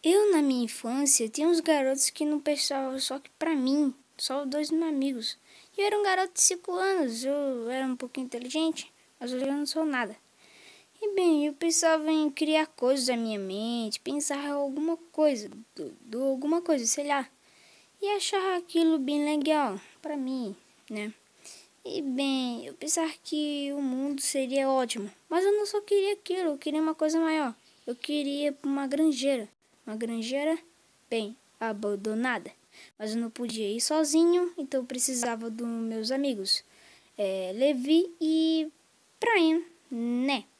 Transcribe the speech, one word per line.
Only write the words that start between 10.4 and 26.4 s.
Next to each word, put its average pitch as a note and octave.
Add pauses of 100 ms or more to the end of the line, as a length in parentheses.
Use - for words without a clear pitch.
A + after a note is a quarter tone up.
E G#4
bem, D#4+
eu D4
pensava D#4+
em D#4
criar D#4
coisas B3+
da B3
minha A3
mente, G#3+
pensar C#4+
em C#4+
alguma C#4+ (140)
coisa, B3+ (260)
do, D3+
do A#3
alguma C#4
coisa, D4+
sei C#4+
lá. C#4 (720)
E G4+
achava F#4+
aquilo E4
bem D4
legal D4 (220)
pra D4+
mim, B3+ (360)
né? G#3+ (720)
E -
bem, C4
eu C#4
pensava D#4 (120)
que D4
o C#4+
mundo C#4
seria C4+
ótimo, A#3 (200)
mas F4+
eu G4+
não G#4
só G#4
queria G4+
aquilo, F4+